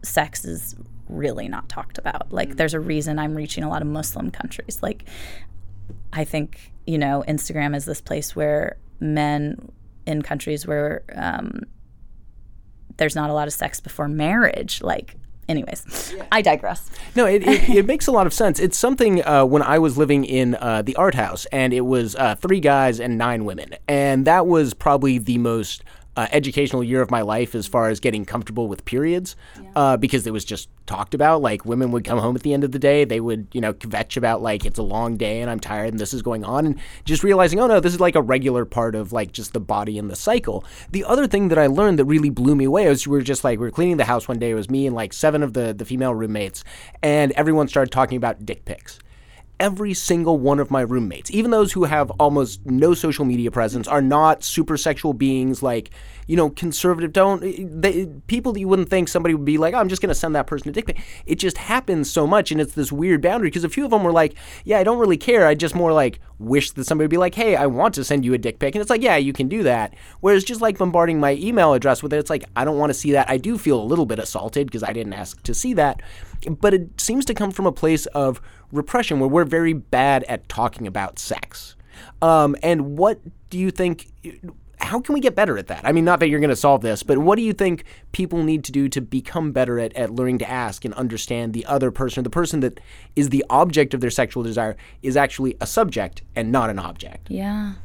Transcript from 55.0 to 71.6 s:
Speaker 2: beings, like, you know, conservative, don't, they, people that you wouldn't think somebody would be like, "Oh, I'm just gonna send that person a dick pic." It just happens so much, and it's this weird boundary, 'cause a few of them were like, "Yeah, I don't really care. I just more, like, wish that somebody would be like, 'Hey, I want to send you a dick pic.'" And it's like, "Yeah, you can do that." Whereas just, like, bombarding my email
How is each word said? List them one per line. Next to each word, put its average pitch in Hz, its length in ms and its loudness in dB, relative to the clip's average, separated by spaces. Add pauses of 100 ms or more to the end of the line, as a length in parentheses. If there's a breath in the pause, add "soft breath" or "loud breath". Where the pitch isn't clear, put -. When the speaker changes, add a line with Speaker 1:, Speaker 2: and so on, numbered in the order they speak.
Speaker 2:
beings, 131 480 0
like, 120 280 -2 (380 loud breath)
you 160 100 2
know, 160 120 4
conservative, 165 600 -2
don't, 196 300 4 (400)
they, 185 260 2 (200)
people 240 260 -2
that 202 80 -4
you 190 80 -2
wouldn't 190 180 4
think 180 220 0
somebody 170 260 0
would 147 80 -2
be 151 140 2
like, 160 160 2
"Oh, 247 60 0
I'm 196 100 2
just 185 120 -4
gonna 175 140 0
send 165 200 -2
that 143 120 0
person 143 220 -6
a - 20 -10
dick - 140 -4
pic." - 140 -2 (260 loud breath)
It 165 140 -2
just 185 180 -2
happens 196 520 -2
so 156 160 2
much, 185 280 2
and 156 80 0
it's 147 120 -2
this 143 160 -2
weird 165 320 2
boundary, 185 300 2
'cause 170 140 -2
a 165 40 0
few 277 140 -4
of 254 80 -2
them 214 100 4
were 170 120 2
like, 160 220 4 (280 loud breath)
"Yeah, 208 160 2
I 190 60 4
don't 233 120 2
really 208 200 4
care. 233 280 4
I 151 100 6
just 156 200 -4
more, 175 160 2
like, 143 300 2 (160 soft breath)
wish 123 340 0
that 131 140 -8
somebody 156 180 0
would 151 80 0
be 165 60 2
like, 180 180 2
'Hey, 214 220 2
I 139 80 2
want 147 300 2
to 139 100 -6
send 143 180 0
you 123 100 2
a 123 40 2
dick 113 220 -4
pic.'" 139 160 -2
And 208 60 -2
it's 208 100 -6
like, 233 120 2
"Yeah, 202 140 4
you 139 160 0
can 131 160 -2
do 214 140 -2
that." 117 300 0 (280 loud breath)
Whereas 196 240 4
just, 226 160 -6
like, 214 160 0
bombarding 170 420 2
my 143 140 4
email 170 400 4